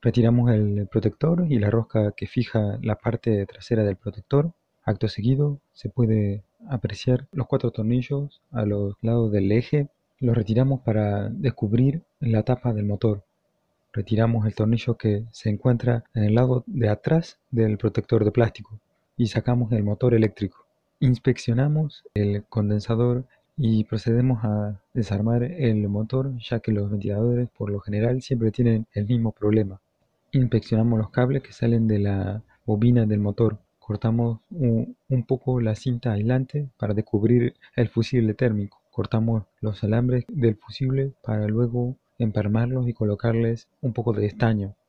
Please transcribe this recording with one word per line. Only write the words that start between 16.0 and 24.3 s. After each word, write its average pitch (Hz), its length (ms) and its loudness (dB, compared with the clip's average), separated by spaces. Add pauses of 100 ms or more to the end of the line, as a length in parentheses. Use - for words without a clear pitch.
en 110 80 0
el 104 140 4
lado 127 320 2
de 120 200 0
atrás 156 520 0 (100)
del 110 280 2
protector 110 460 0
de 104 60 4
plástico 110 480 -2 (380)
y 120 100 0
sacamos 120 460 0
el 107 100 0
motor 104 320 2
eléctrico. 104 520 0 (340)
Inspeccionamos 131 1040 0 (100)
el 104 300 0
condensador 113 800 0 (300)
y 110 300 2
procedemos 117 600 0